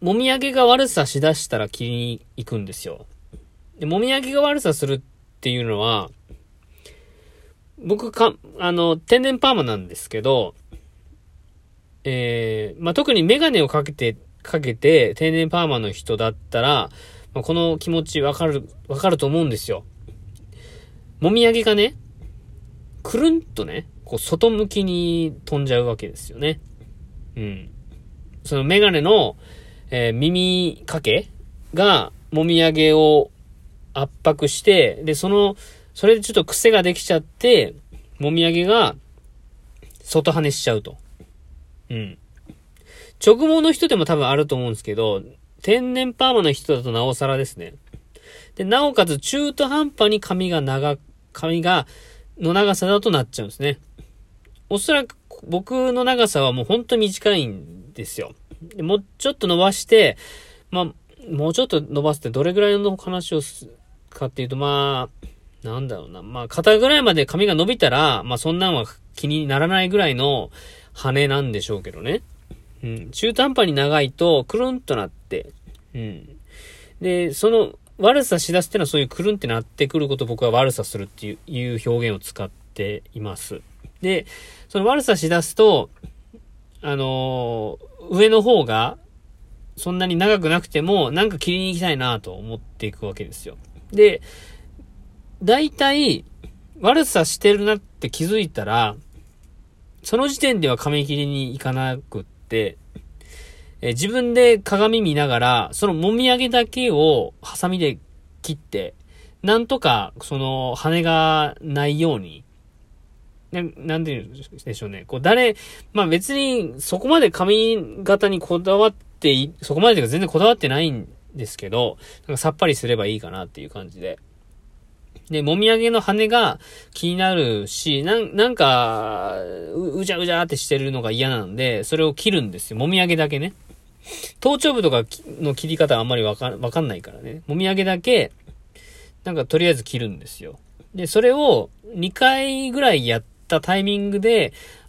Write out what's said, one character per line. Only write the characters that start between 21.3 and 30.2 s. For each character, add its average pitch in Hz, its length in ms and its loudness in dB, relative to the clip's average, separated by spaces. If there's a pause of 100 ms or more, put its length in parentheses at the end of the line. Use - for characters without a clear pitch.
み 233 160 4
あ 233 60 6
げ 226 120 0
が 226 100 4
ね、 208 220 0 (1080)
く - 140 -6
る 302 140 2
ん 330 100 2
と - 240 -10
ね、 - 240 -10 (160)
こ - 120 -8
う、 - 20 -6
外 - 320 2
向 214 180 -2
き 202 160 -2
に 170 600 -2
飛 147 120 -4
ん 143 60 -2
じ 131 100 0
ゃ 120 60 4
う 120 60 0
わ 113 100 -4
け 107 100 -12
で - 100 -14
す - 120 -14
よ 117 100 -16
ね。 151 220 -4 (760)
う 117 60 -10
ん。 98 300 -12 (760)
そ - 100 -6
の 135 80 0
メ 170 160 4
ガ 208 140 6
ネ 156 80 2
の、 175 360 4 (540)
え 120 200 0
ー、 - 20 0
耳 180 720 0